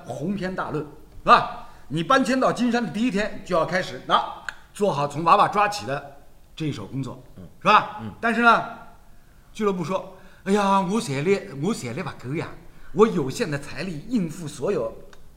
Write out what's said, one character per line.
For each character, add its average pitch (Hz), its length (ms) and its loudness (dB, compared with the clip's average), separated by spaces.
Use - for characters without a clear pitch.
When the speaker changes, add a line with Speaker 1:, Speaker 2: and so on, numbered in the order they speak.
Speaker 1:
鸿 143 300 -6
篇 185 200 -6
大 147 160 -6
论， 151 120 -4
是 - 420 -16
吧？ - 440 4
你 156 120 -2
搬 262 240 4
迁 254 140 2
到 202 120 4
金 233 200 2
山 240 120 0
的 170 80 -4
第 196 100 -4
一 247 100 2
天， 202 340 -4
就 180 100 -2
要 160 80 2
开 185 160 0
始， 127 280 -6
那， 175 120 4
做 196 180 2
好 143 160 0
从 156 160 -6
娃 170 120 8
娃 190 120 6
抓 202 220 2
起 - 160 -6
的 139 320 -8
这 160 100 -6
一 143 60 0
手 107 140 -8
工 113 160 -6
作， 113 220 -10
Speaker 2:
嗯。 90 100 -16
Speaker 1:
是 170 60 0
吧？ 202 340 4
Speaker 2:
嗯。 110 180 -8
Speaker 1:
但 226 160 0
是 233 60 0
呢， 220 240 6
俱 214 100 -4
乐 202 80 4
部 180 120 -4
说 185 340 -6
：“哎 190 80 -2
呀， 196 300 4
我 190 180 0
现 143 240 -2
在， 190 180 2
我 196 120 0
现 120 220 -6
在 180 80 -6
不 139 60 -8
够 135 80 -6
呀， 127 140 -6
我 208 160 8
有 160 220 0
限 175 200 -4
的 143 80 -2
财 143 260 -8
力 165 260 -8
应 220 200 0
付 175 160 -10
所 147 260 -4
有 123 220 -2